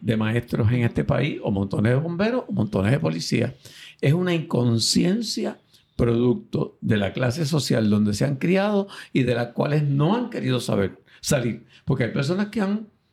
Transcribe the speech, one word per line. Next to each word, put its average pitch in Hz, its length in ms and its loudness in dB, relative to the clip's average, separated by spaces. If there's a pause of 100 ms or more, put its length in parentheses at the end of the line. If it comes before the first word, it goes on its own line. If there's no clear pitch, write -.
de 110 160 0
maestros 113 540 0
en 123 120 2
este 131 200 0
país, 143 380 0
o - 80 -2
montones 190 440 2
de 131 60 2
bomberos, 190 480 -2
o - 40 -12
montones 120 400 0
de 143 80 2
policías. 156 540 -2 (480)
Es 143 120 2
una 175 220 0
inconsciencia 170 1200 0 (380)
producto 120 840 0
de 110 160 2
la 98 160 -2
clase 131 340 -2
social 131 420 2
donde 104 240 2
se 135 120 0
han 139 100 0
criado 196 520 0 (240)
y 135 120 2
de 123 100 2
las 117 140 0
cuales 143 360 0
no 147 320 2
han 247 140 -2
querido 127 300 -2
saber, 101 420 -2 (200)
salir. 123 440 -2 (200)
Porque 131 180 0
hay 110 80 0
personas 180 360 0
que 214 140 -4
han, 208 280 -2 (240)